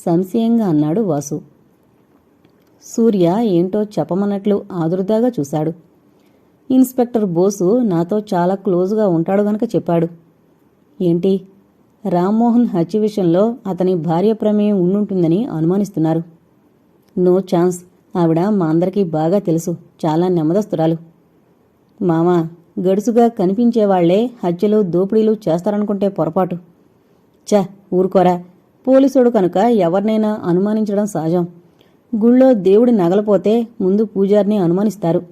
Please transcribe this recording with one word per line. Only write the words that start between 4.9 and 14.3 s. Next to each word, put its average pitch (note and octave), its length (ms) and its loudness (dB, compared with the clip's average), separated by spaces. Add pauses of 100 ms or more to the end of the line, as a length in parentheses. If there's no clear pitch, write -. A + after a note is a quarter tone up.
చూశాడు. D#3 340 -4 (960)
"ఇన్స్‌పెక్టర్ B3 540 0
బోసు F#3+ 540 0
నాతో F#3 400 0
చాలా F#3+ 360 -2
క్లోజ్గా F#3+ 520 0
ఉంటాడు F3+ 340 0
గనక G#3 220 -2
చెప్పాడు." E3+ 440 -2 (920)
"ఏంటి?" F3+ 400 0 (680)
"రామ్మోహన్ A3 580 2
హత్య F#3 320 -2
విషయంలో G#3 560 0 (120)
అతని F#3 280 -2
భార్య E3+ 380 0